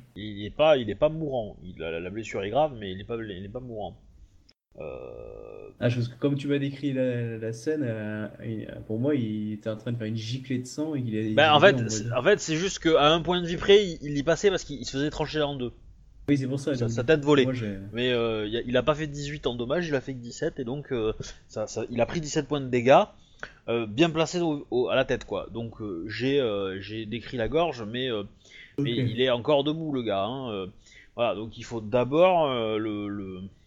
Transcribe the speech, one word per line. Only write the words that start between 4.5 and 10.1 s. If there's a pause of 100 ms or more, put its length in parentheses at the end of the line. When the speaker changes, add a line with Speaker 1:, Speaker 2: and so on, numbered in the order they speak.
Speaker 1:
Euh, (100)
Speaker 2:
Ah,
parce
que
comme
tu
m'as
décrit
la,
la
scène,
euh, (180)
il, (200)
pour
moi,
il
était
en
train
de
faire
une